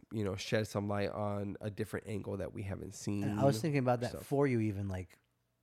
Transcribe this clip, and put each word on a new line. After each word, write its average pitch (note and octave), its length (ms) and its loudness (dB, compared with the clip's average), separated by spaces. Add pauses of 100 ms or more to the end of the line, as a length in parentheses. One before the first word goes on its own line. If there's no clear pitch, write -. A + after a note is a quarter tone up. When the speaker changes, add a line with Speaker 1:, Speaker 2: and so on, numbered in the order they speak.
(120)
Speaker 1:
you G#2+ 100 0
know, G2 140 0
shed G#2+ 320 0
some G#2 200 0
light G2+ 220 2
on G2+ 520 -2
a G#2+ 80 -2
different G2+ 360 -4
angle G2+ 300 -4
that F2 160 -4
we G#2+ 120 -8
haven't F2 300 -6
seen." G2+ 300 -2
Speaker 2:
And G#2 160 0
I - 40 6
was C#3 180 6
thinking C#3+ 160 2
about B2 220 4
that A#2+ 120 -2
Speaker 1:
So D2 60 -8
Speaker 2:
for C#3 280 2
you, A#2+ 140 4
even, G2+ 280 0
like, F#2 300 -6 (440)